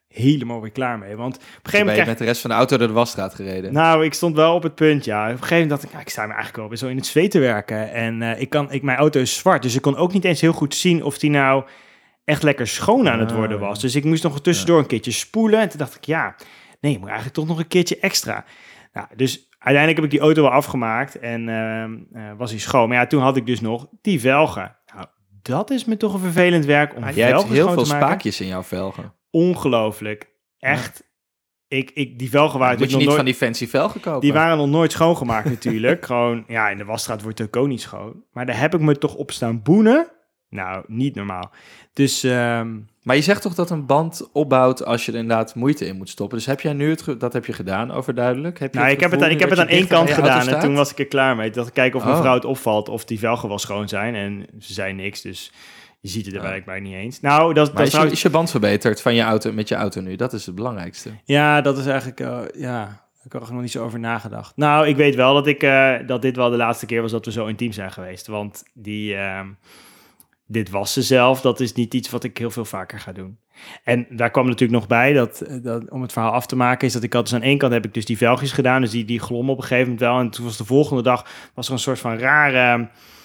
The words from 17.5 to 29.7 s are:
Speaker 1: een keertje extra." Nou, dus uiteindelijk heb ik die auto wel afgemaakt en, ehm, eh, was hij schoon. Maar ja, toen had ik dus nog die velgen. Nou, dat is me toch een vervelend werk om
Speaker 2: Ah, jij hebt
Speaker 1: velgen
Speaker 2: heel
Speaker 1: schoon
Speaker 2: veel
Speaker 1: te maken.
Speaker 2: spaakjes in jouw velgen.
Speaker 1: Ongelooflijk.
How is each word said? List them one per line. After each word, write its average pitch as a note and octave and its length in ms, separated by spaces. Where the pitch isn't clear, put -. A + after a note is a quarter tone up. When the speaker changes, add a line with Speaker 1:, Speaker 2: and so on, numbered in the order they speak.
Speaker 1:
een E3 100
keertje F3 300
extra." A2+ 460
Nou, - 140
dus B2 320
uiteindelijk D3 380
heb D#3 80
ik D3 60
die C#3 100
auto D#3 220
wel C#3 80
afgemaakt B2+ 680
en, A#2 300
ehm, A2+ 440
eh, G#2+ 240
was A2+ 140
hij A2 100
schoon. A#2+ 280
Maar B2 100
ja, B2 80
toen C#3 160
had C3 140
ik A#2 100
dus A#2+ 140
nog A#2 280
die F#3 180
velgen. B2+ 560
Nou, G2 120
dat D3 280
is C4 140
me A3 120
toch G3+ 180
een G3 60
vervelend F3 440
werk D3 320
om A#2+ 60
Speaker 2:
Ah, C#3 120
jij A#2 120
hebt C3 120
Speaker 1:
velgen G3+ 160
Speaker 2:
heel C#3+ 100
Speaker 1:
schoon F3+ 100
Speaker 2:
veel B2+ 100
Speaker 1:
te C#3+ 80
maken. D3 140
Speaker 2:
spaakjes G3 340
in G2 60
jouw F#2 160
velgen. F#2 500
Speaker 1:
Ongelooflijk. A2 800